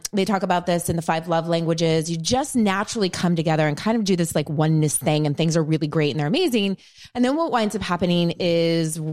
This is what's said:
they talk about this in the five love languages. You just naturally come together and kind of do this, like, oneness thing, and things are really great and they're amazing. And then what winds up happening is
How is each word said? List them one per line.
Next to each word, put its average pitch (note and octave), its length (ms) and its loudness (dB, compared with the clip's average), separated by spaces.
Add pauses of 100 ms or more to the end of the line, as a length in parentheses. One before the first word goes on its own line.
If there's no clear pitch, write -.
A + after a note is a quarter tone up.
(120)
they G3 140 0
talk G3 160 0
about F3+ 240 0
this E3+ 240 0
in E3+ 60 -2
the E3 80 -2
five E3 240 -2
love E3 200 0
languages. E3 640 0
You E3+ 80 -4
just A#3 380 -2
naturally G3+ 540 0
come F3 260 0
together D#3 320 2
and D3+ 100 -2
kind A3+ 180 0
of A3+ 100 0
do F#3+ 100 2
this, E3+ 180 0
like, D3+ 160 -2
oneness D#3 480 2
thing, D3+ 300 0
and C#3+ 100 -2
things D#3+ 180 2
are E3+ 60 2
really D#3 240 0
great D3+ 240 0
and D3+ 100 -4
they're D3 60 0
amazing. G#3+ 520 0 (360)
And A#3+ 100 0
then B3+ 120 2
what E4 160 -2
winds A3+ 240 0
up F#3+ 80 -6
happening F3 560 0
is E3 600 0 (140)